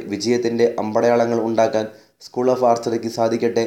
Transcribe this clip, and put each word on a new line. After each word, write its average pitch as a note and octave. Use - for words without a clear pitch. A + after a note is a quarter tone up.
വിജയത്തിൻ്റെ A#2
അമ്പടയാളങ്ങൾ A#2
ഉണ്ടാക്കാൻ A2
School B2
of B2+
Archery-ക്ക് A#2
സാധിക്കട്ടെ A2+